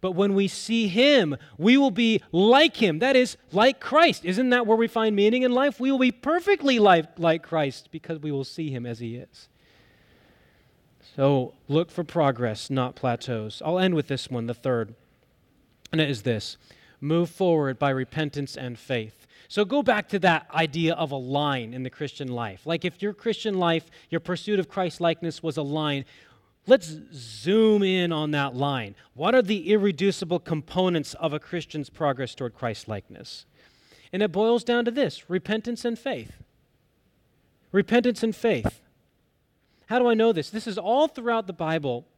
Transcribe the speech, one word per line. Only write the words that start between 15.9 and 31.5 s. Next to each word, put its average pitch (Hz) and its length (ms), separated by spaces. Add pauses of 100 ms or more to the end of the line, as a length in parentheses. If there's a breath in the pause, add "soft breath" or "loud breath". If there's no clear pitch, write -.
and 160 80
it 151 80
is 123 140
this, 113 340 (440 soft breath)
move 165 300
forward 156 480
by 143 120
repentance 139 680
and 123 220
faith. 110 480 (220 soft breath)
So 208 160
go 254 180
back 214 280
to 202 100
that 165 340
idea 160 400
of 160 160
a 139 60
line 131 580
in 127 80
the 127 80
Christian 143 380
life. 117 380
Like, 165 180
if - 180
your 208 100
Christian 208 460
life, 165 320 (180 soft breath)
your 165 120
pursuit 185 400
of 170 80
Christ-likeness 180 720
was 160 140
a 160 60
line, 143 420 (640 soft breath)
let's 170 300 (160)
zoom 190 680
in 185 300
on 151 180
that 139 240
line. 127 400 (200 soft breath)
What 175 200
are 254 80
the 196 300
irreducible 190 680
components 165 760
of 156 180
a 151 80
Christian's - 500